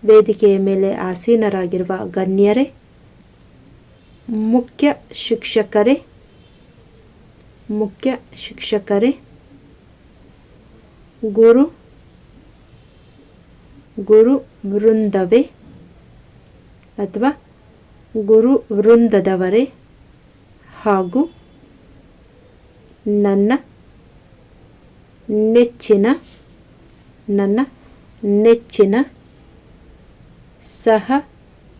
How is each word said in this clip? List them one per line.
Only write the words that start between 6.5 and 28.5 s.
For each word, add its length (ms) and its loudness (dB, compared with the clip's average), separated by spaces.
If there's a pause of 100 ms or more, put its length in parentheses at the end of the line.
ಮುಖ್ಯ 280 -6 (340)
ಶಿಕ್ಷಕರೇ, 680 -4 (2250)
ಗುರು, 260 6 (2500)
ಗುರು 240 6 (380)
ವೃಂದವೇ 680 0 (1600)
ಅಥವಾ 280 -4 (1000)
ಗುರು 220 4 (200)
ವೃಂದದವರೇ 920 2 (1160)
ಹಾಗೂ 400 -2 (2000)
ನನ್ನ 240 0 (2000)
ನೆಚ್ಚಿನ, 500 0 (1300)
ನನ್ನ 220 -2 (840)
ನೆಚ್ಚಿನ 520 2 (1900)